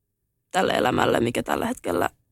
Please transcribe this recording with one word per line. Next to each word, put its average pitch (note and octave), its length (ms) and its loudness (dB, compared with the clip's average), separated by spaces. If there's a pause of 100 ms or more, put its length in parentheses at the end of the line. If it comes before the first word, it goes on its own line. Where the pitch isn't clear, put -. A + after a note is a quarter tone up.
(500)
tälle - 220 2
elämälle, - 480 2
mikä A#2 220 0
tällä - 240 -2
hetkellä - 440 -4 (220)